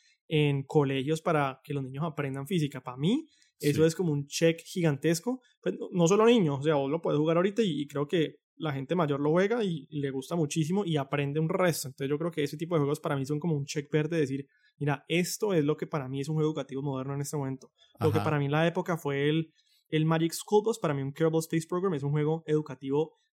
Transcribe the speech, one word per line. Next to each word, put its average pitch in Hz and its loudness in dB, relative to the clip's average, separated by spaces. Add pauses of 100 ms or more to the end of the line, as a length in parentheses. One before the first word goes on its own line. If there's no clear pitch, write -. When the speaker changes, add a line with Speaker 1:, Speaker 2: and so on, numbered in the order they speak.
(280)
Speaker 1:
en 143 2
colegios 139 0
para 143 0
que 147 -8
los 139 -4
niños 135 -8
aprendan 139 -6
física. 151 -2
Pa' 127 -10
mí, 214 0 (320)
eso 147 2
Speaker 2:
Sí. - 6
Speaker 1:
es 165 0
como 175 0
un 143 -2
check 165 0
gigantesco. 165 0 (200)
Pues, 185 -4
no, 226 -10
no 175 4
solo 214 6
niños, 180 4
o 139 -8
sea, 156 2
vos 139 0
lo 165 -2
podés 147 0
jugar 160 2
ahorita 202 2
y, 151 0
y 143 -8
creo 143 -4
que 156 0 (180)
la 151 -6
gente 139 -4
mayor 143 2
lo 147 2
juega 202 2
y, 165 -4
y 151 -6
le 135 -2
gusta 135 -6
muchísimo 165 0
y 156 0
aprende 143 -2
un 160 0
resto. 180 0
Entonces 135 -6
yo 147 0
creo 160 -2
que 147 -2
ese 147 -4
tipo 170 -4
de 156 4
juegos 143 0
para 151 -2
mí 135 -2
son 147 -2
como 165 0
un 143 -2
check 147 -6
verde 156 0
de 160 2
decir, 139 -2 (300)
"Mira, 143 -2
esto 180 0
es 156 4
lo 151 2
que 165 -6
para 139 -6
mí 139 -4
es 135 -4
un 156 0
juego 156 2
educativo 135 -6
moderno 135 -4
en 143 -4
este 143 -6
momento". 135 -6 (280)
Lo 156 2
que 151 2
Speaker 2:
Ajá. 151 0
Speaker 1:
para 151 0
mí 143 0
la 156 4
época 175 -2
fue 143 0
el, 160 0 (360)
el 156 2
Magic 165 2
School 208 2
Bus, 220 -2
para 156 -2
mí 139 -2
un 139 -6
Kerbal 160 2
Space 160 -4
Program 180 -2
es 139 -4
un 143 -2
juego 151 0
educativo 151 -2 (240)